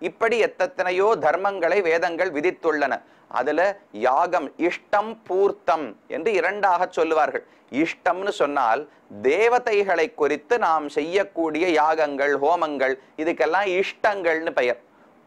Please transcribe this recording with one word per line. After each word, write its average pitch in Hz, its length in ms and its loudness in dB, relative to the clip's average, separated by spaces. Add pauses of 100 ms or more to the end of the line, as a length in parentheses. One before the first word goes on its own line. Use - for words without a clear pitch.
இப்படி 226 280 0 (100)
எத்தனையோ 185 640 0 (160)
தர்மங்களை 180 540 0 (100)
வேதங்கள் 170 480 0
விதித்துள்ளன. 151 580 0 (440)
அதுல 151 220 0 (460)
யாகம் 160 420 0 (200)
இஷ்டம் 208 440 -4 (140)
பூர்த்தம் 180 580 0 (300)
என்று 156 240 -2
இரண்டாக 185 580 0
சொல்லுவார்கள். 156 480 0 (380)
இஷ்டம்னு 185 580 -2
சொன்னால் 139 420 0 (460)
தேவதைகளை 202 800 2 (140)
குறித்து 147 360 0 (100)
நாம் 160 200 0 (100)
செய்யக்கூடிய 160 720 -2 (140)
யாகங்கள், 147 540 0 (100)
ஹோமங்கள், 147 500 0 (280)
இதுக்கெல்லாம் 170 480 0 (100)
இஷ்டங்கள்னு 170 800 -2
பெயர். 123 220 0 (460)